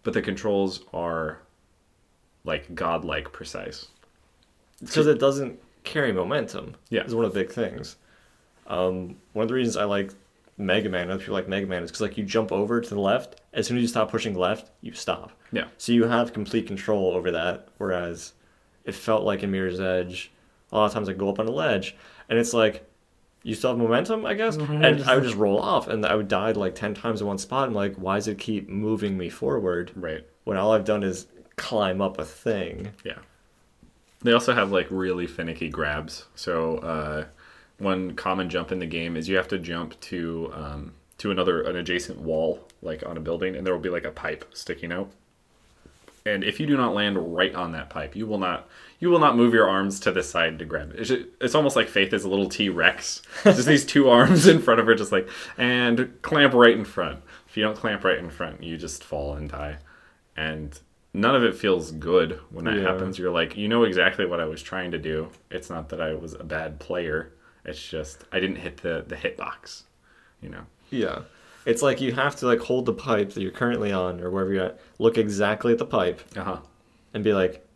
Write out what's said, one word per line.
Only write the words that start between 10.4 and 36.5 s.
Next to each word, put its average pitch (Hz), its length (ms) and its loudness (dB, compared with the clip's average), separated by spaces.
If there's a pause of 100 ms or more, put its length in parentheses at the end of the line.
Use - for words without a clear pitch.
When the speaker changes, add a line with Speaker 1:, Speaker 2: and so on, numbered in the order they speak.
Speaker 2:
Mega 101 320 2
Man, 90 220 -2
other 95 80 -2
people 104 160 -6
like 95 140 -2
Mega 98 180 -2
Man, 92 160 -4
is 85 80 -10
'cause, - 100 -10
like, 104 160 -4
you 110 80 -4
jump 104 280 0
over 104 280 0
to 117 140 -8
the 101 60 -2
left, 101 400 0 (120)
as 107 140 -2
soon 120 100 -2
as 123 60 2
you 117 60 0
stop 113 220 0
pushing 110 240 -2
left, 90 360 0 (120)
you - 100 -12
stop. - 400 -8 (180)
Speaker 1:
Yeah. 110 160 -4 (120)
Speaker 2:
So - 140 -6
you 117 120 6
have 120 280 0
complete 107 360 -4
control 98 440 0
over 90 200 -2
that, 85 360 -4 (100)
whereas 87 560 -6 (500)
it 95 100 -8
felt 107 300 0
like 101 180 0
in 101 80 -2
Mirror's 92 300 -2
Edge, 92 500 -2 (400)
a 113 60 -2
lot 107 100 6
of 101 60 0
times 107 160 -4
I 95 40 -4
go 98 160 -2
up 98 100 -2
on 110 80 0
a 117 60 -2
ledge, 127 420 0 (340)
and 113 100 2
it's 117 160 0
like, 110 300 4 (580)
you 113 120 -4
still 127 160 0
have 120 80 0
momentum, 185 460 2
I 220 100 -2
guess? 214 220 -2
Speaker 1:
Right. 151 280 -2
Speaker 2:
And 139 200 6
I 127 120 4
would 139 80 4
just 113 120 -2
roll 101 220 4
off, - 300 2
and 107 180 0
I 76 80 2
would 107 140 0
die, 104 240 0
like, 98 220 -2
ten 104 200 -4
times 107 260 -4
in 104 60 -2
one 98 120 -2
spot. 131 300 -2
I'm 113 60 -4
like, 101 220 -2
"Why 95 200 -2
does 104 120 -2
it 101 100 -6
keep 101 320 -6
moving 101 480 -2
me 87 100 -4
forward?" 92 680 -2
Speaker 1:
Right. 80 300 -8 (200)
Speaker 2:
When 98 120 -2
all 101 160 4
I've 104 140 4
done 104 160 2
is 92 240 -4 (300)
climb 98 440 -2
up 95 180 -2
a 78 60 -6
thing. 98 680 -6 (120)
Speaker 1:
Yeah. - 140 -10 (1040)
They 120 100 6
also 120 220 4
have, 101 180 2
like, 90 180 2
really 92 360 -2
finicky 82 420 -6
grabs. 76 580 -6 (100)
So, 82 420 -2